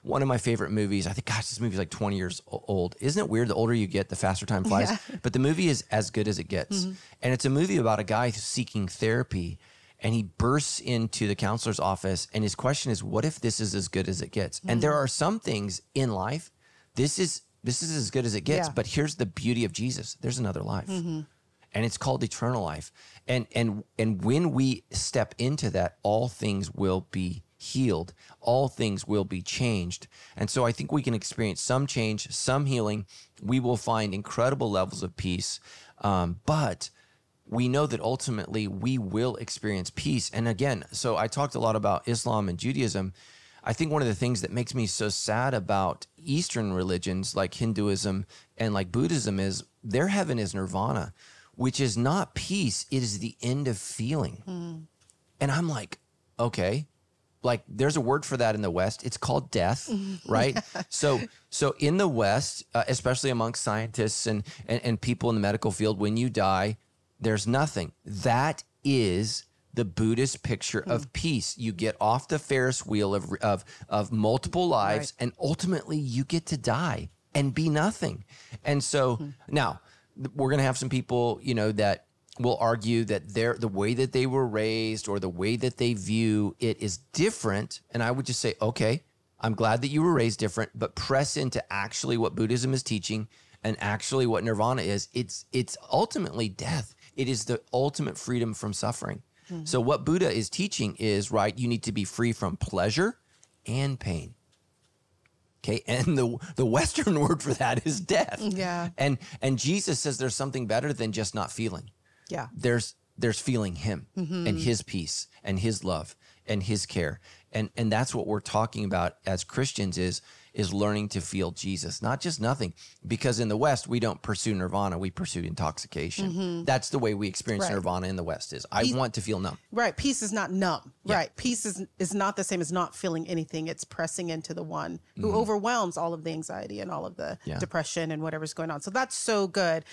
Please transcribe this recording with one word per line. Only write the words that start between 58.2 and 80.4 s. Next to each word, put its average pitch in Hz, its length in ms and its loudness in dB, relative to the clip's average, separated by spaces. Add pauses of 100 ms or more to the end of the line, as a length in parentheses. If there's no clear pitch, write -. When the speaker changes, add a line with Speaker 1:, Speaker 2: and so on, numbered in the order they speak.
Speaker 1:
for 135 120 -4
that 113 180 4
in 107 60 -2
the 98 100 0
West. 92 340 0
It's 120 120 -6
called 135 340 -2
death," 101 380 2 (200)
Speaker 2:
<laughs> 185 180 -10
Speaker 1:
right? 120 300 2 (320)
So, 135 320 2 (280)
so - 300 2
in 147 180 4
the 196 120 4
West, 110 640 2
uh, 117 140 4
especially 127 420 0
amongst 117 340 0
scientists 110 640 0
and, 104 160 0 (240)
and, 117 160 0
and 117 180 0
people 120 280 0
in 113 60 4
the 107 60 2
medical 104 300 2
field, 107 280 0
when 104 180 2
you 123 120 2
die, 101 480 2 (440)
there's 107 260 2
nothing. 127 460 2 (120)
That 120 580 0 (200)
is 110 640 2 (280)
the 120 120 0
Buddhist 113 580 2
picture - 360 -2
of 120 240 -2
Speaker 2:
Hmm. 139 100 -14
Speaker 1:
peace. - 440 -2
You 113 160 -4
get 107 280 -2
off 113 280 2
the 156 100 0
Ferris 131 460 2
wheel 104 300 2
of, 92 160 -2 (100)
of, 101 220 2 (260)
of 104 220 0
multiple 123 560 2
lives, 110 520 0
Speaker 2:
Right. 127 40 -2
Speaker 1:
and 120 160 -2
ultimately 160 580 0
you 135 260 0
get 165 240 -2
to 156 100 -2
die 120 520 0 (240)
and 139 200 2
be 160 160 2
nothing. 156 540 0 (400)
And 143 200 2
so 127 340 2
Speaker 2:
Hmm. 143 120 -6 (200)
Speaker 1:
now 131 320 0 (340)
th-, 135 180 -6
we're 135 160 0